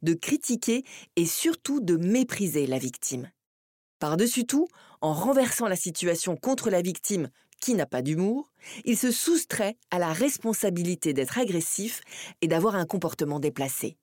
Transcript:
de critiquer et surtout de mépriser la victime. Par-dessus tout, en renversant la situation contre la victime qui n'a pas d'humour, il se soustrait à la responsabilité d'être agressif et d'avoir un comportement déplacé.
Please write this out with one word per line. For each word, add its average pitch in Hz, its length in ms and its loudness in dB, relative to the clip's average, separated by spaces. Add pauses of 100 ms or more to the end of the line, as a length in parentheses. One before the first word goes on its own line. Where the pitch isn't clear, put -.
de 165 120 4
critiquer 240 680 0 (320)
et 170 100 4
surtout 294 540 0
de 170 160 2
mépriser 180 720 2
la 131 100 0
victime. 131 520 -6 (680)
Par-dessus 208 460 2
tout, 294 240 2 (320)
en 156 120 0
renversant 240 540 2
la 185 100 0
situation 175 600 -2
contre 254 340 -2
la 180 120 4
victime 175 480 -2 (300)
qui 254 140 0
n'a 160 120 2
pas 127 160 -2
d'humour, 185 500 0 (320)
il 220 140 2
se 247 120 2
soustrait 233 680 0 (140)
à 180 80 0
la 170 140 2
responsabilité 180 1000 0
d'être 139 240 0
agressif 196 640 -2 (400)
et 170 40 0
d'avoir 170 300 4
un 175 80 2
comportement 156 560 -2
déplacé. 139 640 -4